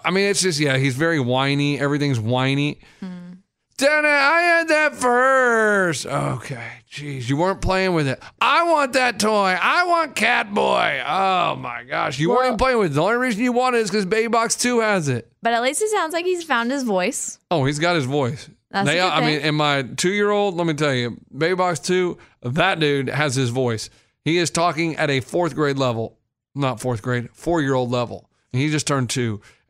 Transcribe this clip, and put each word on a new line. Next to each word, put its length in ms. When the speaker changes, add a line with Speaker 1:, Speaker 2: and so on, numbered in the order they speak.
Speaker 1:
I 80
mean, 180
it's 100
just, 200
yeah, 160
he's 180
very 240
whiny. 640
Everything's 400
whiny. 580
Speaker 2:
Hmm. 60
Speaker 1:
"Dad, 280
I 360
had 280
that 260
first." 1120
Okay, 580
jeez, 400
you 80
weren't 240
playing 340
with 120
it. 160
"I 300
want 220
that 260
toy. 420
I 260
want 280
Cat 400
Boy." 500
Oh, 520
my 260
gosh. 380
You 80
weren't 100
Speaker 2:
Well 120
Speaker 1:
even 80
playing 200
with 140
it. 20
The 80
only 140
reason 260
you 80
want 240
it 60
is 100
'cause 160
Baby 220
Box 260
Two 240
has 300
it. 180
Speaker 2:
But 120
at 80
least 200
it 80
sounds 220
like 120
he's 200
found 260
his 140
voice. 560
Speaker 1:
Oh, 140
he's 160
got 160
his 80
voice. 440
Speaker 2:
That's 160
Speaker 1:
They 140
Speaker 2:
a 20
good 60
Speaker 1:
are, 40
I 40
mean, 140
Speaker 2:
thing. 80
Speaker 1:
and 80
my 260
two-year-old, 600
let 120
me 60
tell 200
you, 220
Baby 200
Box 240
Two, 360
that 360
dude 300
has 260
his 160
voice. 400
He 140
is 120
talking 440
at 160
a 80
fourth 380
grade 220
level. 380
Not 280
fourth 200
grade, 320
four-year-old 600
level. 360
And 80
he 100
just 180
turned 200
two. 320